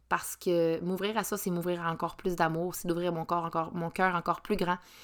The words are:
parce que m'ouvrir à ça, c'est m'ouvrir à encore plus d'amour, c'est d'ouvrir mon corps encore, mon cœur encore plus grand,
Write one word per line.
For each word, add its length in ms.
parce 260
que 460
m'ouvrir 360
à 60
ça, 140
c'est 140
m'ouvrir 340
à 60
encore 260
plus 180
d'amour, 400
c'est 120
d'ouvrir 260
mon 120
corps 200
encore, 280
mon 180
cœur 240
encore 260
plus 160
grand, 200